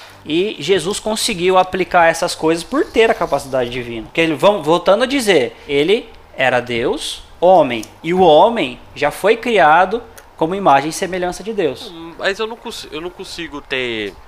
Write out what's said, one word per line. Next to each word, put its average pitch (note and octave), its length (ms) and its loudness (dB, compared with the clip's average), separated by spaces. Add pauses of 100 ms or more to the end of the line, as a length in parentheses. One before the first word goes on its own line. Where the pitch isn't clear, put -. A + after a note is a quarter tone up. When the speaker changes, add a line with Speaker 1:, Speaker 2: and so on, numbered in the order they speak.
(260)
Speaker 1:
e F3+ 320 -2
Jesus F3 420 -2
conseguiu F#3 560 -2
aplicar F3+ 520 2
essas E3 260 -2
coisas E3 300 -2
por D4+ 200 -2
ter A#3 260 2
a A3 40 2
capacidade C3+ 560 -4
divina. A#2+ 360 -10
Porque - 140 -6
ele, D#3+ 140 0
vamos, F3 320 2
voltando F#3 380 2
a - 20 -2
dizer, G#3 500 0 (120)
ele D#3+ 400 0 (280)
era B2+ 240 0
Deus, B2 640 -4 (180)
homem, D3 440 4 (180)
e E3 100 -2
o F#3 80 2
homem E3+ 580 4 (160)
já C#3+ 160 0
foi A3 260 2
criado G3 640 2 (340)
como E3 180 -2
imagem D#3 360 2
e - 20 -8
semelhança F3+ 500 -6
de A3 100 -8
Deus. F3+ 400 -4
Speaker 2:
Hum, E3 260 -18
mas G3 200 -4
eu A3 80 -4
não A#3 100 -10
cons-, - 340 -14
eu D3+ 100 -10
não F3 100 -10
consigo D#3+ 500 -12
ter A#2 520 -6 (160)